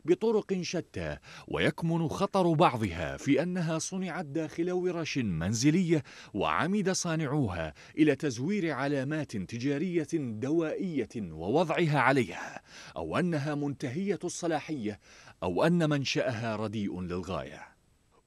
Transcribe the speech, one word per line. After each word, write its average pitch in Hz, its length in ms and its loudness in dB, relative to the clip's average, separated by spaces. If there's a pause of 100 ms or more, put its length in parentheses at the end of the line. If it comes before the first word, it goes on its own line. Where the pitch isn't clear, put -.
بطرق 190 560 2
شتى، 98 560 -6 (300)
ويكمن 165 600 2
خطر 180 460 2
بعضها 117 640 2
في 139 260 2
أنها 170 360 -2
صنعت 180 460 -6
داخل 160 460 -4
ورش 175 460 -2
منزلية 123 840 2 (300)
وعمد 127 580 2
صانعوها 139 840 0 (240)
إلى 151 180 6
تزوير 160 560 -2
علامات 139 640 -2
تجارية 143 760 -2
دوائية 143 1040 -2
ووضعها 143 840 2
عليها، 131 640 2 (360)
أو 80 200 -2
أنها 151 380 0
منتهية 147 680 -2
الصلاحية، 156 760 -4 (440)
أو 90 200 2
أن 165 260 4
منشأها 123 680 0
رديء 104 460 -4
للغاية. 85 720 -6 (540)